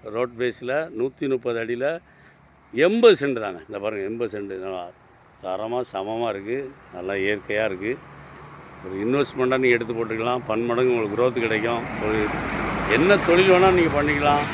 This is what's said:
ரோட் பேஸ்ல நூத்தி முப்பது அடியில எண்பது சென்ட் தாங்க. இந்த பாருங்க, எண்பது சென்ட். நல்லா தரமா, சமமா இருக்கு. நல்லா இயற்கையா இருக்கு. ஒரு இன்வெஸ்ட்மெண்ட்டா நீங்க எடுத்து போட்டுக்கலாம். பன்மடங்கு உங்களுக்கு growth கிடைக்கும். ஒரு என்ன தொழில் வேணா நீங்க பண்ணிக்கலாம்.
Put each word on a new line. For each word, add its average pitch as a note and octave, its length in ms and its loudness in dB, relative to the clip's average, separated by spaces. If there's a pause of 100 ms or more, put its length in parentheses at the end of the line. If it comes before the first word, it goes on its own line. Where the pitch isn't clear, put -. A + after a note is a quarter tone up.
(140)
ரோட் A#2+ 260 -2
பேஸ்ல B2 320 -4 (260)
நூத்தி C3 340 -4
முப்பது A#2+ 300 -2
அடியில A#2+ 220 -4 (1000)
எண்பது A3+ 340 8
சென்ட் C#3 240 -2
தாங்க. F#2 240 -8
இந்த G#2+ 160 -10
பாருங்க, G#2+ 260 -4
எண்பது A2+ 240 -4
சென்ட். G2+ 200 -8 (100)
நல்லா F#2 180 -8 (600)
தரமா, G#2+ 360 -4 (120)
சமமா A2 420 -4
இருக்கு. G#2 240 -6 (380)
நல்லா F#2+ 260 -4
இயற்கையா G#2 480 0
இருக்கு. G2 220 -4 (920)
ஒரு F#2 220 -10
இன்வெஸ்ட்மெண்ட்டா C3 580 0
நீங்க A#2+ 160 4
எடுத்து A#2 220 -4
போட்டுக்கலாம். A#2 500 -4
பன்மடங்கு A#2+ 460 2
உங்களுக்கு G#2+ 240 -2
growth B2 260 2
கிடைக்கும். A#2 400 -2 (220)
ஒரு A2 100 0 (800)
என்ன F#3 220 6 (100)
தொழில் F#3 240 6
வேணா F#3 260 6
நீங்க D#3 200 2
பண்ணிக்கலாம். D3 540 2